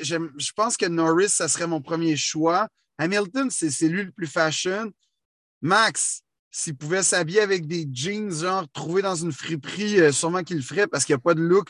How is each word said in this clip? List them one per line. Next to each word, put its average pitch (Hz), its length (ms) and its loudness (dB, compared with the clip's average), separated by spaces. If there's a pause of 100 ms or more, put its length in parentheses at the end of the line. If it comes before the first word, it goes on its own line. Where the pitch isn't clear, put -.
j'aime, 160 360 -4
je 139 160 -6
pense 226 220 0
que 202 100 -2
Norris, 170 440 4
ça 175 180 0
serait 170 200 -2
mon 160 140 -2
premier 165 360 0
choix. 165 500 0 (300)
Hamilton, 202 520 0
c'est, 160 220 -2
c'est 160 160 0
lui 185 160 0
le 185 80 -12
plus 170 160 -8
fashion. 180 640 -2 (720)
Max, 196 580 2 (360)
s'il 147 220 -8
pouvait 165 240 -2
s'habiller 180 400 2
avec 190 240 0
des 160 260 -4
jeans, 196 400 -4
genre, 175 400 -4
trouvés 160 300 -2
dans 190 140 0
une 165 160 -4
friperie, 180 680 -2
euh, 156 120 8
sûrement 170 320 0
qu'il 175 140 -4
le 135 40 -2
ferait 160 240 0
parce - 180 0
qu'il 160 100 2
n'y 135 40 2
a 127 40 -2
pas 170 120 4
de 160 80 2
look, 175 280 4